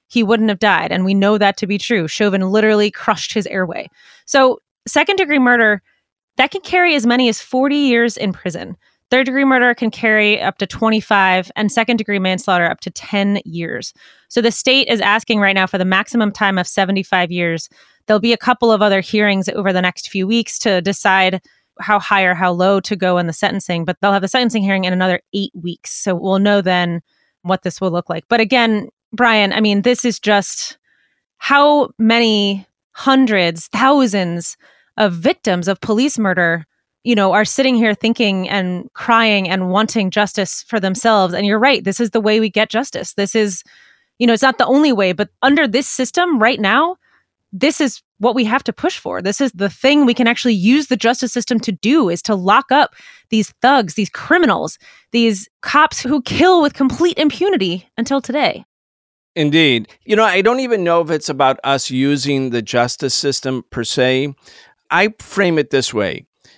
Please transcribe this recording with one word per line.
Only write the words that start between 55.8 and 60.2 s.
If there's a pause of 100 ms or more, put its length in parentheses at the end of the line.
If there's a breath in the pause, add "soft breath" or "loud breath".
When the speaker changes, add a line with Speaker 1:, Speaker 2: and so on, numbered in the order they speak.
Speaker 1:
who
kill
with
complete
impunity (120)
until
today. (680)
Speaker 2:
Indeed. (160 soft breath)
You
know,